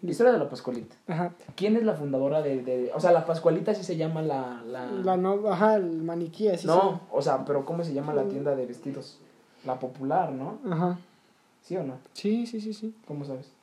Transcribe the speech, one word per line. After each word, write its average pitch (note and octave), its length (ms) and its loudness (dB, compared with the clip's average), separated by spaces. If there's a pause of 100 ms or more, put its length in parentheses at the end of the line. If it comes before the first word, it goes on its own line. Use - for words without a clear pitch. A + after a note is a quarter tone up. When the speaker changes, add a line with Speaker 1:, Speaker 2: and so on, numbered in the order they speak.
Speaker 1:
Historia F#3+ 320 4
de G#3+ 60 4
la D3 100 -2
Pascualita. A#2+ 460 -8 (120)
Speaker 2:
Ajá. F3 260 -2 (220)
Speaker 1:
¿Quién G#3 200 2
es A#3 80 2
la G#3+ 100 4
fundadora C#3+ 480 0
de, C#3 220 -2
de, B2+ 320 -2
o E3 40 0
sea, F3 120 6
la E3 160 6
Pascualita E3+ 480 2
sí G3 80 -8
se F3 120 -4
llama D#3+ 280 -2
la, B2+ 440 -4
la B2+ 200 -8
Speaker 2:
La F#3 300 2
no, G3 340 2
ajá, G#3+ 240 6
el E3+ 260 0
maniquí, E3+ 460 -2
así F3 180 0
Speaker 1:
No, D#3+ 140 4
Speaker 2:
se G3 80 6
llama. F3 140 -2 (100)
Speaker 1:
o C3 100 2
sea, C3+ 240 0
pero C#3+ 180 0
¿cómo E3+ 200 -4
se D#3+ 100 -4
llama D3 180 -2
la C#3+ 120 2
tienda C#3 320 -2
de B2+ 100 -2
vestidos? C3+ 540 -10 (480)
La B2+ 100 -4
Popular, C#3 540 -2
¿no? C#3+ 260 -8 (100)
Speaker 2:
Ajá. F3+ 300 0 (640)
Speaker 1:
¿Sí F3 160 -6
o E3+ 60 -4
no? C3 100 -6 (200)
Speaker 2:
Sí, A3+ 340 -2
sí, A#3 120 -6
sí, G#3+ 140 -6
sí. A3 220 -10 (120)
Speaker 1:
¿Cómo D3 160 -8
sabes? C3+ 280 -10 (120)